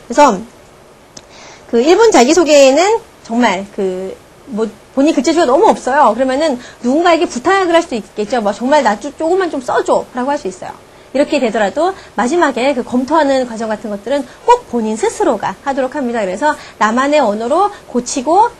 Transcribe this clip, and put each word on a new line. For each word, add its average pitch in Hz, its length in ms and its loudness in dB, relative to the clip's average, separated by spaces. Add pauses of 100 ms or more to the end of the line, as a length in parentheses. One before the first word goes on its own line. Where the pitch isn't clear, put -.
그래서 247 300 2 (1300)
그 233 100 2
일 330 160 6
분 440 140 4
자기소개에는 302 880 4 (240)
정말 214 420 -2 (100)
그 190 400 -6 (360)
뭐 220 160 -4 (260)
본인 294 220 2
글재주가 311 300 2
너무 311 220 4
없어요. 254 460 2
그러면은 262 460 -2 (240)
누군가에게 320 420 2
부탁을 339 480 0
할 330 80 4
수도 320 140 -6
있겠죠. 214 460 -4
뭐 202 100 0
"정말 269 320 0
나 214 160 0
좀, 294 180 -10
조금만 339 320 0
좀 294 120 -6
써줘"라고 254 680 -2
할 285 80 -2
수 285 100 -10
있어요. - 240 -12 (420)
이렇게 277 260 0
되더라도 233 540 0 (220)
마지막에 277 580 0
그 233 100 -4
검토하는 269 640 0
과정 226 200 -8
같은 214 220 -8
것들은 240 360 -6 (200)
꼭 494 240 2
본인 220 260 -2
스스로가 269 680 -2
하도록 262 320 -4
합니다. 240 260 -4
그래서 208 340 -2 (220)
나만의 262 420 0
언어로 247 500 0 (180)
고치고, 285 640 0 (100)